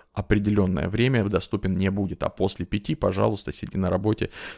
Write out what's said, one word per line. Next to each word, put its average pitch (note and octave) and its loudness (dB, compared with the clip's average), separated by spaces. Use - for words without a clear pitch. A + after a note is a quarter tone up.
определенное G2+ 2
время A#2 2
доступен F#2+ 0
не F#2+ 2
будет, G2 -2
а - 0
после - -2
пяти, - -4
пожалуйста, G2+ 0
сиди - -10
на F#2 0
работе, F#2+ 0